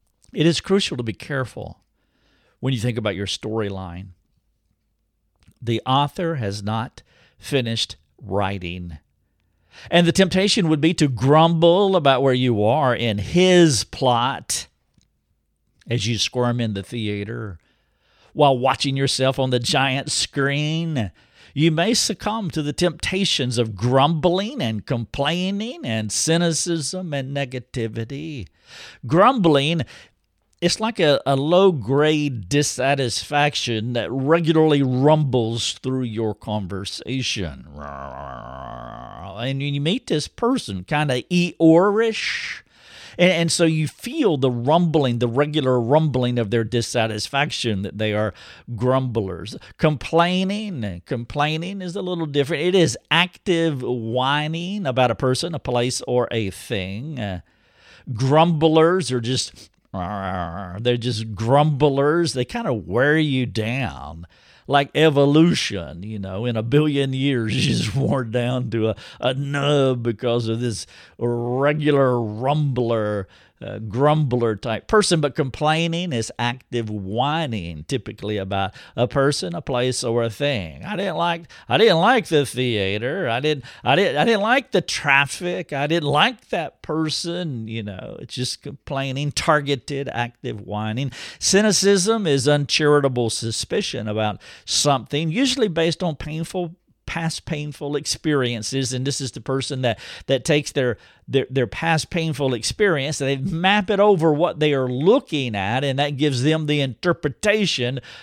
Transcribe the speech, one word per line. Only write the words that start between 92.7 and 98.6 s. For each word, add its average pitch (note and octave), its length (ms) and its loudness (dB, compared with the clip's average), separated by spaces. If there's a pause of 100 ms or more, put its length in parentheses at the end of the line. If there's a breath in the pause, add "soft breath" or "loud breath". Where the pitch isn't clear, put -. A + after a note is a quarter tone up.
suspicion A2+ 800 -4
about G#2+ 320 -2 (240 loud breath)
something, D3 640 0
usually B3 360 0
based E3 340 0
on E3 140 -2
painful, E3 600 -6 (300)
past - 380 -4
painful D3 540 -6
experiences. C3 960 -2